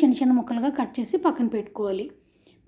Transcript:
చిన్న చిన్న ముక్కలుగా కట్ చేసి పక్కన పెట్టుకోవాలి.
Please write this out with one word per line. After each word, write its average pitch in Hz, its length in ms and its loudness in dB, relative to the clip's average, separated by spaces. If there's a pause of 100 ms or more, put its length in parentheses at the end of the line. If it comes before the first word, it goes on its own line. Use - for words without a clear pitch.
చిన్న 254 220 6
చిన్న 254 100 4
ముక్కలుగా 240 480 0
కట్ - 200 -4
చేసి 233 180 -4
పక్కన 311 380 0
పెట్టుకోవాలి. 202 520 -4 (600)